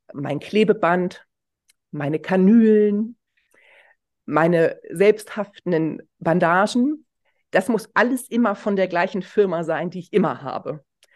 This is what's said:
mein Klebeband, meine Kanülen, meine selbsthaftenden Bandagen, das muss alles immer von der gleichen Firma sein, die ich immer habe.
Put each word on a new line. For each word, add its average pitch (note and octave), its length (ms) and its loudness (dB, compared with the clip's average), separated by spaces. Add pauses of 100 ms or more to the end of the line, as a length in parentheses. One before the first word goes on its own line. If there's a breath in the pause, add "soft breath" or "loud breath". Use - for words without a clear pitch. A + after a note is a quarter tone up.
(140)
mein C#3+ 260 -6
Klebeband, F3+ 840 0 (640)
meine D3 280 -4
Kanülen, G#3+ 960 4 (1080 soft breath)
meine E3 540 2 (100)
selbsthaftenden F3+ 1120 -2 (180)
Bandagen, F#3 840 0 (460)
das - 180 0
muss A3 240 -4
alles A#3+ 340 0
immer A3+ 280 0
von G3+ 200 -4
der F#3+ 120 0
gleichen F3+ 340 -2
Firma F3+ 420 -2
sein, D#3+ 260 -4
die F#3 100 -10
ich - 140 -12
immer D3+ 280 0
habe. - 420 -10 (320 soft breath)